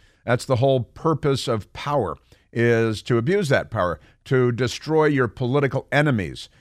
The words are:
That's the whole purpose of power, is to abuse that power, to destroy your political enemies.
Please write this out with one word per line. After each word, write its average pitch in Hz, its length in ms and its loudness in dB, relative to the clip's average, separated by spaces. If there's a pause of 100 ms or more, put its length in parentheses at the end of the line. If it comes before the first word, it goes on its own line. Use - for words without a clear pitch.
(240)
That's 123 200 -2
the 131 120 0
whole 131 240 2
purpose 147 680 -2
of 113 260 -4
power, 120 440 -4 (360)
is 113 500 2
to 123 140 0
abuse 160 340 0
that 92 200 0
power, 90 300 -2 (240)
to 127 260 2
destroy 127 540 0
your 135 240 2
political 131 640 -2
enemies. 117 560 0 (120)